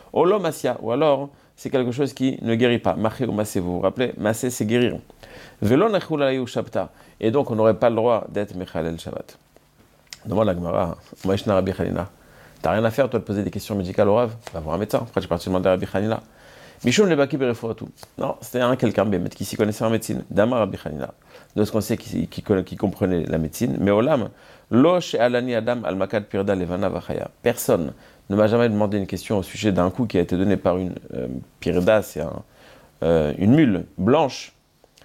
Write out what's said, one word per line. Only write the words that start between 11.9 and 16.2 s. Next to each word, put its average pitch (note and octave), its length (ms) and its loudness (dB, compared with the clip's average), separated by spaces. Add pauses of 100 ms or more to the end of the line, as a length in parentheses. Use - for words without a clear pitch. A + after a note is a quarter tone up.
t'as E2 100 0
rien A2 120 2
à A2+ 60 2
faire B2+ 200 0
toi A#2 100 -2
de - 40 -8
poser G2+ 180 -2
des F#2 80 -2
questions G#2 260 -6
médicales F#2+ 320 2
au G2+ 80 6
Rav ? A#2 180 0 (200)
Va E2+ 40 -8
voir D#2 160 -4
un F2+ 40 -2
médecin, G#2+ 220 -2
pourquoi A#2 200 -4
tu F2+ 60 -6
es - 20 -18
parti F2 200 -2
demander F#2+ 200 0
à F#2 40 6
Rabbi G2 200 0
Hanina ? G#2+ 300 -2 (600)